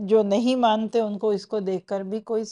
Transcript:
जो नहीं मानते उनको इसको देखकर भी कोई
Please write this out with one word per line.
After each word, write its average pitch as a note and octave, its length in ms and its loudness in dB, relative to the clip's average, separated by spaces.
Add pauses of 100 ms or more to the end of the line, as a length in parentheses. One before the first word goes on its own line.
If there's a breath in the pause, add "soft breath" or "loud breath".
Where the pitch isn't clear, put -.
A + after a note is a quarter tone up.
जो G#3+ 180 6
नहीं A#3 340 2
मानते A3 420 2
उनको G#3 320 -2
इसको G3+ 300 -4
देखकर F#3+ 420 -4
भी G#3 180 -6
कोई A3 300 -4